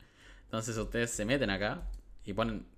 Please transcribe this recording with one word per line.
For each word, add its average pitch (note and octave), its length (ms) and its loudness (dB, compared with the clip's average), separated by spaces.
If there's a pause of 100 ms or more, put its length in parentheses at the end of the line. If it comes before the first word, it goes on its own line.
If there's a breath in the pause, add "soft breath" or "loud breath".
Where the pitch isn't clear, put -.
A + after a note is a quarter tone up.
(460 soft breath)
Entonces A2+ 320 -2
ustedes A#2 340 0
se G#2 140 0
meten B2 240 4
acá G#2+ 400 0 (340)
y G2+ 80 -6
ponen A2 340 0 (120)